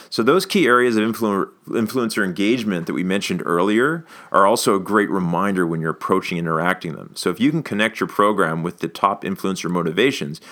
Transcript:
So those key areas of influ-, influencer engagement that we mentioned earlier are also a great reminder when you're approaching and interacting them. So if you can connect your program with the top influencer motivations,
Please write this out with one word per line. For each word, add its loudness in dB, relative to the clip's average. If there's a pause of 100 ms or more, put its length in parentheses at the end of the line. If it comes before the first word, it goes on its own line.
So -2
those 6
key 2
areas 4
of 2
influ-, -2 (160)
influencer -2
engagement -2
that -4
we -2
mentioned -2
earlier 0 (260)
are 6
also 2
a 2
great 2
reminder 0
when -2
you're -2
approaching -2
and -4
interacting -2
them. -14
So -2
if -4
you 4
can -2
connect -2
your -2
program 0
with -6
the -6
top -6
influencer -4
motivations, -2 (120)